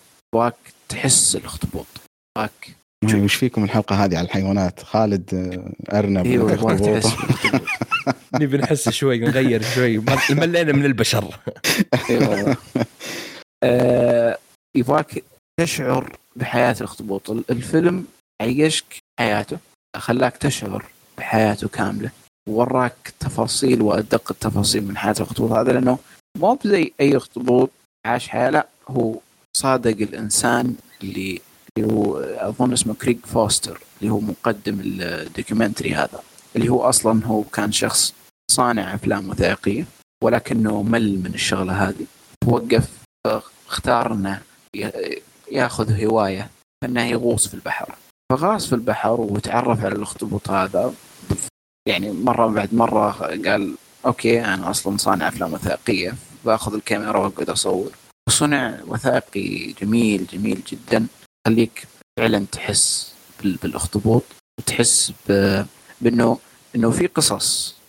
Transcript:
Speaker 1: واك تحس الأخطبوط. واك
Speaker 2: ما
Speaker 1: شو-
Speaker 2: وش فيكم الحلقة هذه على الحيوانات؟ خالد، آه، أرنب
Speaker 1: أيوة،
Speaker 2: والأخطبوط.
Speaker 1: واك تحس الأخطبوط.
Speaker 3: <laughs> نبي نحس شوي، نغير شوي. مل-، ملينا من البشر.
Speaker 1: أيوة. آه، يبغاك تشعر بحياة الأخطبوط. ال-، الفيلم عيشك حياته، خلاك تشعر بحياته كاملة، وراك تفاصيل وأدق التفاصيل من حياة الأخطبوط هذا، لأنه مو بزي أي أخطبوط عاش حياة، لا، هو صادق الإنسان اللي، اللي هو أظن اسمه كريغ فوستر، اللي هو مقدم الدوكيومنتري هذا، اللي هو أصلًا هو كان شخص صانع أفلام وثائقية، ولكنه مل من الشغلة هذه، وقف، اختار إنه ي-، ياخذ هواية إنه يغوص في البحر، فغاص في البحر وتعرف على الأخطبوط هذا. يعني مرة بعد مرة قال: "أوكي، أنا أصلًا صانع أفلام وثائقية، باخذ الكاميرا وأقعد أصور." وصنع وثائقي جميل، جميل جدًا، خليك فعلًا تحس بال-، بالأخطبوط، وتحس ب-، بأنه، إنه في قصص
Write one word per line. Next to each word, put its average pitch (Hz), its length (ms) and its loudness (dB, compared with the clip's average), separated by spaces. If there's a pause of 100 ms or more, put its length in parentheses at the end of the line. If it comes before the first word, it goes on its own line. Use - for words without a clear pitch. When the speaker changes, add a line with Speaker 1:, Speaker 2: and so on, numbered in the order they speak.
(360)
Speaker 1:
واك 117 200 2 (340)
تحس - 460 2
الأخطبوط. - 520 -8 (500)
واك - 380 -8 (280)
Speaker 2:
ما 107 80 4
Speaker 1:
شو- 107 60 6
Speaker 2:
وش 101 180 4
فيكم 120 280 0
الحلقة 101 420 2
هذه 90 120 0
على 85 80 -2
الحيوانات؟ 95 580 0
خالد، 104 500 0
آه، 92 640 -4
أرنب 101 280 2
Speaker 1:
أيوة، 120 200 4
Speaker 2:
والأخطبوط. 107 360 2
Speaker 1:
واك 104 200 4
تحس 113 120 4
الأخطبوط. - 540 0 (340)
Speaker 3:
<laughs> - 400 -2
نبي 139 160 2
نحس 139 320 0
شوي، 127 300 2
نغير 120 420 2
شوي. 120 360 2
مل-، 131 220 2 (120)
ملينا 165 400 2
من 139 140 4
البشر. 113 540 0 (720)
Speaker 1:
أيوة. 117 480 2 (1080)
آه، 123 760 4 (380)
يبغاك 139 480 0 (360)
تشعر 131 580 -2 (180)
بحياة 123 440 2
الأخطبوط. 104 500 -8
ال-، 117 200 -4
الفيلم 165 560 0 (360)
عيشك 143 440 0 (340)
حياته، 107 380 0 (400)
خلاك 123 400 0
تشعر 104 480 -4 (320)
بحياته 110 500 2
كاملة، 104 440 -6 (380)
وراك 123 720 0
تفاصيل 127 640 0
وأدق 107 500 0
التفاصيل 104 560 -2
من 98 100 -6
حياة 104 160 0
الأخطبوط - 380 -2
هذا، 117 220 2
لأنه 127 260 0 (380)
مو 190 160 2
بزي 196 460 0
أي 143 180 4
أخطبوط 127 520 2 (360)
عاش 120 220 -2
حياة، 123 220 0
لا، 151 180 2 (200)
هو 120 320 -2 (380)
صادق 120 440 2
الإنسان 120 720 0 (280)
اللي، 95 380 -6 (360)
اللي 110 160 2
هو 104 260 0
أظن 110 540 -2
اسمه 110 200 -2
كريغ 117 300 0
فوستر، - 580 -2 (200)
اللي 110 120 0
هو 101 60 0
مقدم 104 640 -2
الدوكيومنتري 156 1120 -2
هذا، - 260 -4 (360)
اللي 120 140 2
هو 123 120 4
أصلًا 113 440 2
هو 110 180 0
كان 104 280 -4
شخص - 420 0 (380)
صانع 110 440 0
أفلام 101 340 -2
وثائقية، 101 560 0 (380)
ولكنه 113 600 0
مل 110 360 0
من 92 140 -4
الشغلة 95 560 0
هذه، - 160 -8 (400)
وقف، 117 580 2 (640)
اختار 120 460 0
إنه 98 280 -4 (340)
ي-، 104 460 -8 (300)
ياخذ 113 520 0
هواية 104 460 0 (340)
إنه 123 180 -2
يغوص 120 460 0
في - 60 -14
البحر، - 420 -8 (360)
فغاص 175 360 0
في 131 80 0
البحر 110 460 0
وتعرف 110 640 0
على 98 100 -2
الأخطبوط 104 540 -6
هذا. 98 440 0 (920)
يعني 101 240 -2
مرة 117 360 2
بعد 104 260 -2
مرة 110 380 2 (100)
قال: 95 540 -2 (300)
"أوكي، 117 400 2
أنا 95 240 -2
أصلًا 98 280 -2
صانع 95 300 0
أفلام - 260 -4
وثائقية، 92 600 -2 (320)
باخذ 110 280 0
الكاميرا 107 440 -2
وأقعد 98 320 -2
أصور." 98 420 -2 (360)
وصنع 143 600 0
وثائقي 104 920 -4
جميل، 107 520 2
جميل 101 280 -4 (100)
جدًا، - 360 -2 (400)
خليك 113 400 2 (320)
فعلًا 110 320 2
تحس - 600 -2 (300)
بال-، 92 200 0
بالأخطبوط، 107 600 0 (360)
وتحس - 540 0 (160)
ب-، 98 340 4 (380)
بأنه، 117 360 4 (380)
إنه 117 160 4
في 175 160 0
قصص - 680 -2 (140)